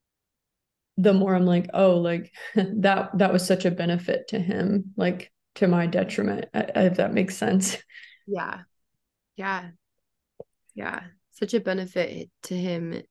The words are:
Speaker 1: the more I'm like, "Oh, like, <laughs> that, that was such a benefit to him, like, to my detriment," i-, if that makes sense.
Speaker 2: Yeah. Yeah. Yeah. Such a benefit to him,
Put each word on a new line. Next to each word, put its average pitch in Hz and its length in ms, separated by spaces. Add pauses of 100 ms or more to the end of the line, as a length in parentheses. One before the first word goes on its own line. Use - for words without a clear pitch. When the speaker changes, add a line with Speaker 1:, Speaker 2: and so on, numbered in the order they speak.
(960)
Speaker 1:
the 196 160
more 190 200
I'm 180 120
like, 175 280
"Oh, 190 220
like, 170 360 (120)
<laughs> - 120
that, 190 640
that 185 160
was 180 120
such 185 200
a 175 60
benefit 175 580
to - 100
him, 190 560
like, 180 360 (240)
to 196 120
my 175 200
detriment," 190 680
i-, - 220
if 180 220
that 185 160
makes 190 220
sense. 190 420 (500)
Speaker 2:
Yeah. 185 320 (760)
Yeah. 190 340 (1040)
Yeah. - 260 (300)
Such - 240
a 233 40
benefit 185 680 (140)
to 185 120
him, 175 560